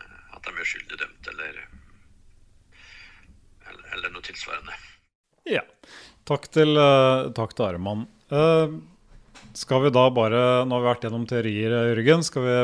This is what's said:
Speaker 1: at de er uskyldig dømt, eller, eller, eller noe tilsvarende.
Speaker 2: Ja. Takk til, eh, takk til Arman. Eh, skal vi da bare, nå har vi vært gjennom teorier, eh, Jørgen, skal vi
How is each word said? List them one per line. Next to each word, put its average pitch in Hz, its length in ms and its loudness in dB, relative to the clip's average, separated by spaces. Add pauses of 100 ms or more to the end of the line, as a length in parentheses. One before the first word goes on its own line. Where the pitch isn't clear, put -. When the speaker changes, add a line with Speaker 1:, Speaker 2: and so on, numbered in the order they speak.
(340)
Speaker 1:
at - 100 -20
de - 80 -14
er - 100 -10
uskyldig - 380 -8
dømt, - 280 -12
eller, - 340 -14 (2000)
eller, - 160 -20 (100)
eller - 160 -10
noe - 160 -14
tilsvarende. - 480 -14 (720)
Speaker 2:
Ja. 262 160 -4 (640)
Takk - 260 -6
til, 151 260 4
eh, 135 540 4
takk 113 240 -6
til 117 100 -2
Arman. 98 380 -6 (260)
Eh, 156 440 2 (800)
skal - 280 0
vi 143 80 2
da 127 200 6
bare, 123 560 2
nå 127 100 -2
har 123 80 0
vi 120 60 2
vært 120 180 -2
gjennom 117 200 -6
teorier, 110 440 -2
eh, 117 240 0
Jørgen, 143 280 2
skal 135 200 -4
vi 123 200 2